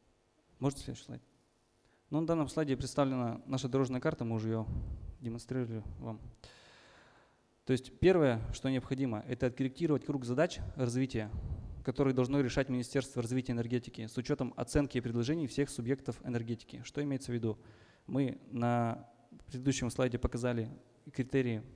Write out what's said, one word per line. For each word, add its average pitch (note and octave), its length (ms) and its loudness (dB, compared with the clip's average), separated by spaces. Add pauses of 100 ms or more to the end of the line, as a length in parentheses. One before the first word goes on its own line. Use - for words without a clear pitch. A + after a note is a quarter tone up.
(580)
Можно C3+ 220 0
следующий - 260 -10
слайд? A#2+ 160 -12 (880)
Ну, D3+ 120 2
на E3 40 2
данном D#3+ 220 2
слайде D3 280 0
представлена C3 720 0
наша C3+ 240 -2
дорожная C3 320 2
карта, D#3 240 0
мы A2+ 120 0
уже A2 100 0
ее A2+ 180 0 (540)
демонстрировали A#2 640 -4 (160)
вам. A2+ 200 -8 (1500)
То C3 80 4
есть - 260 -4
первое, D3+ 420 6 (100)
что - 200 -4
необходимо, C3 560 0
это B2+ 180 -2
откорректировать C3+ 600 0
круг C3+ 200 -2
задач C#3 320 2 (180)
развития, A#2+ 540 0 (560)
которые C3 300 4
должно B2+ 260 4
решать C3 280 2
Министерство B2 520 -2
развития B2+ 300 0
энергетики A#2 560 -2
с - 100 -6
учетом C3 400 0
оценки C3 400 2
и A#2 40 2
предложений A#2+ 440 0
всех C#3 240 0
субъектов B2+ 560 -4
энергетики. A#2 580 -4
Что - 200 -4
имеется C3+ 280 -2
в A#2+ 40 0
виду? A2 240 0 (480)
Мы C3 320 0 (100)
на A#2+ 580 2 (380)
предыдущем C3 460 0
слайде B2 260 2
показали A#2+ 500 0 (460)
критерии B2 480 0 (140)